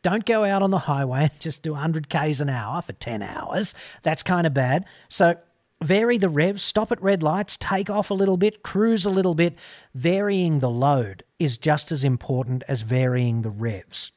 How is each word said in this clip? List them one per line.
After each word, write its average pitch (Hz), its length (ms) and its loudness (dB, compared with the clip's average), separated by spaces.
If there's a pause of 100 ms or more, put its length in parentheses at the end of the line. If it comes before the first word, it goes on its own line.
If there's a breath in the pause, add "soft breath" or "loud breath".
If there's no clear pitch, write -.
Don't 196 240 0
go 220 160 2
out 196 180 2
on 196 80 2
the 190 80 2
highway 139 440 0
and 151 180 0
just - 240 -10
do 156 100 -6
a 143 40 -6
hundred 156 300 -2
Ks 156 340 -2
an 143 80 0
hour 127 340 -4
for - 100 -12
ten - 300 -8
hours. - 500 -6 (300 loud breath)
That's 156 180 0
kinda 175 300 2
bad. 135 340 0 (240 loud breath)
So 170 240 4 (500)
vary 220 340 2
the 185 120 2
revs, 170 340 0
stop - 280 -2
at 226 100 -2
red 196 200 2
lights, 170 360 -2
take 196 320 -4
off 202 200 -2
a 202 40 0
little 196 240 2
bit, 208 260 0
cruise 214 420 2
a 208 40 2
little 185 260 2
bit. 170 220 0 (360 loud breath)
Varying 175 680 2
the 127 100 0
load 120 540 0 (140)
is 139 200 -2
just 151 340 0
as 139 140 -2
important 127 640 -2
as 127 120 -2
varying 123 600 0
the 110 80 -4
revs. 104 680 -8